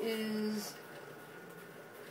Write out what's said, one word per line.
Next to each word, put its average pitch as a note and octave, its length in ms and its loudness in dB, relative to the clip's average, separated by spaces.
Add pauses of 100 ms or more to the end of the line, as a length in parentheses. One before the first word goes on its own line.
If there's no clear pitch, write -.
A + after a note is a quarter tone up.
is G#3+ 720 4 (1400)